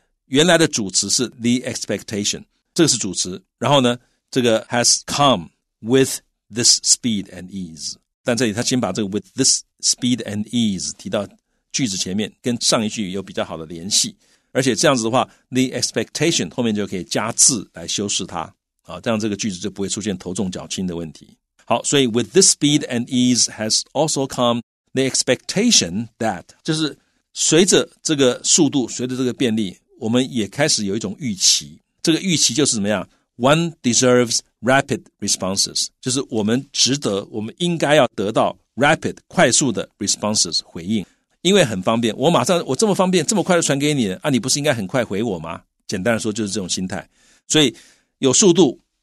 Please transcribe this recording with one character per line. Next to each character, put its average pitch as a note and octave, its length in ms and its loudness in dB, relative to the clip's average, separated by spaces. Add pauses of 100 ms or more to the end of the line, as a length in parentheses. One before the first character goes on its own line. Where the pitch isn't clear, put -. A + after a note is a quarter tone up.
(280)
原 C#3 180 4
来 F3 120 6
的 E3 100 4
主 G2+ 240 -4
词 G2 180 -2
是 A#2+ 200 0
the A#2+ 380 -2
expectation， G2+ 760 -6 (300)
这 F3 100 2
个 D3+ 40 6
是 - 100 0
主 G2+ 160 -6
词， F#2 280 -6 (160)
然 A#2 140 0
后 C#3+ 100 6
呢， B2 160 2 (320)
这 C3+ 120 0
个 A2+ 240 2
has - 420 0
come B2 420 2 (300)
with C3 400 2 (340)
this A#2 280 2
speed G#2+ 480 0
and F2+ 180 -14
ease。 F2+ 480 -12 (280)
但 A#2+ 140 0
这 B2 80 2
里 G#2 80 0
他 A2+ 80 -2
先 B2+ 180 0
把 G#2 120 0
这 F#2+ 100 -4
个 G2+ 60 -2
with G2 180 -4 (100)
this - 280 0 (180)
speed B2 420 0
and G#2 260 -6
ease G2 480 -2
提 - 120 -14
到 G2+ 180 -4 (440)
句 C3+ 160 -2
子 F#2+ 100 -6
前 F#2 180 -4
面， G#2+ 160 -4 (100)
跟 A#2+ 200 -2
上 B2 240 0
一 G#2+ 40 -4
句 G2+ 220 -6
有 F#2+ 100 -6
比 F#2 120 -16
较 G#2+ 100 -4
好 F2+ 140 -8
的 D#2+ 80 -12
联 E2+ 240 -12
系， - 260 0 (360)
而 B2+ 100 0
且 B2+ 140 2
这 D#3+ 120 2
样 C#3 80 4
子 A2+ 80 0
的 A2+ 80 -2
话， B2 180 0 (200)
the B2+ 120 0 (160)
expectation B2 760 -2
后 B2 100 -2
面 A2+ 100 0
就 G#2 140 -2
可 G2+ 80 -8
以 F2 80 -6
加 A2+ 300 -4
字 - 400 0
来 E2+ 140 -14
修 G#2 200 -4
饰 G2+ 180 -4
它， E2+ 280 -8 (300)
啊， E2 180 -14
这 A#2+ 80 -4
样 A2 100 0
这 A2 80 -2
个 G#2 80 -2
句 G#2 160 -4
子 F2+ 60 -8
就 F#2+ 120 -8
不 F#2+ 120 -8
会 G2 80 -4
出 G#2+ 100 -4
现 G2 180 -4
头 F#2 160 -10
重 F#2+ 160 -4
脚 F2+ 180 -10
轻 F#2 200 -6
的 F2 80 -4
问 E2 160 -8
题。 - 160 -20 (380)
好， A#2 180 0
所 D3 160 2
以 C3 80 4
with A2+ 240 -2
this - 240 4
speed D3 320 2
and A#2+ 200 -4
ease B2 440 2
has A2 300 -4 (100)
also D3 360 0
come A#2+ 340 0 (320)
the C3 100 2
expectation B2 1040 0 (120)
that， G2+ 240 -2 (200)
就 D#3+ 100 -2
是 D#3 240 -4 (360)
随 E3+ 320 4
着 - 240 4 (120)
这 D#3 140 -2
个 B2+ 280 2
速 - 260 4
度， B2 180 0
随 - 180 -6
着 B2+ 120 -6
这 C3 60 -2
个 B2 100 0
便 A#2 200 0
利， G#2 220 -2 (240)
我 A2+ 80 -6
们 B2+ 240 2
也 A2 160 -2
开 D3 220 0
始 G#2+ 160 0
有 G2 100 -2
一 A#2 40 -4
种 G#2 200 -6
预 A#2 160 -4
期。 - 420 -2 (240)
这 E3 120 2
个 D#3 80 -2
预 F3 160 0
期 - 160 0
就 C#3 120 2
是 B2 100 2
怎 G#2+ 60 -2
么 G2 60 0
样？ G2+ 220 -2 (280)
One D#3 440 2
deserves B2 580 2 (220)
rapid C3 400 0 (180)
responses， F#2+ 680 -2 (120)
就 C3 120 -4
是 B2+ 180 -2
我 A2 140 0
们 A#2 280 2
值 B2 240 0
得， G#2 360 -2
我 A2 100 -8
们 A2 160 -10
应 F3 180 -2
该 D3 200 2
要 C3 140 6
得 G#2 220 -4
到 A2+ 240 0 (200)
rapid， C3+ 400 2 (120)
快 D#3 240 2
速 B2+ 200 2
的 F#2+ 260 -6
responses， G#2 640 -2
回 - 220 -14
应。 G2+ 180 -2 (380)
因 F3+ 120 2
为 F#3 120 6
很 A2 160 -4
方 A2+ 180 0
便， A2+ 160 0
我 C#3 140 0
马 B2 140 2
上， F3 220 0
我 C3 80 -4
这 G#3+ 140 2
么 F#3+ 80 0
方 F#3 140 2
便， F3+ 160 0
这 A3+ 100 -2
么 F3 80 0
快 F#3 120 2
就 E3+ 60 2
传 D3 160 0
给 D3 160 0
你 B2 140 0
了， F#2 140 -4
啊， D#3 80 -4
你 B2+ 100 2
不 A#2 80 -2
是 C#3 120 0
应 C#3+ 40 -4
该 D3 100 2
很 G#2+ 140 -4
快 B2 160 -2
回 G2+ 180 -4
我 A2 160 -4
吗？ D#2+ 240 -12 (260)
简 G#2 140 -6
单 A#2 120 0
的 A2 60 -2
说 A2 120 -2
就 G#2+ 140 -4
是 G2+ 40 -4
这 G2 80 -6
种 F2+ 120 -4
心 F#2 180 -4
态。 F#2 180 -8 (420)
所 D#3 140 4
以 C#3 140 2 (440)
有 B2+ 120 2
速 E3+ 220 6
度， D3+ 260 4 (240)